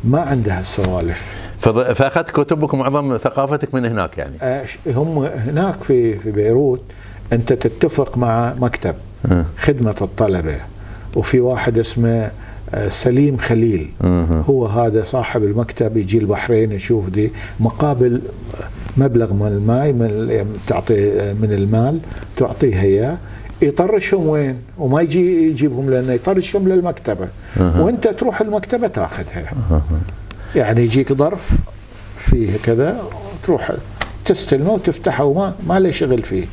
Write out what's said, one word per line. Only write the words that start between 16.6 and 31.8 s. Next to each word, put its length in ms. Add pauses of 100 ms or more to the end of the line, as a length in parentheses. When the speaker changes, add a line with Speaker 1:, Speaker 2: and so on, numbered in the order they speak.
Speaker 1:
يشوف 380
دي، 220 (280)
مقابل 600 (760)
مبلغ 360
من 140
الماي، 460
من 120
ال-، 640
تعطي، 680
من 180
المال 480 (380)
تعطيه 440
إياه، 360 (440)
يطرشهم 680
وين؟ 280 (220)
وما 240
يجي 480
يجيبهم 400
لنا، 240
يطرشهم 540
للمكتبة. 600 (320)
Speaker 2:
أها. 220
Speaker 1:
وأنت 260
تروح 340
المكتبة 460
تاخذها. 640 (200)
Speaker 2:
أها. 100 (720)
Speaker 1:
يعني 260
يجيك 320
ظرف 380 (680)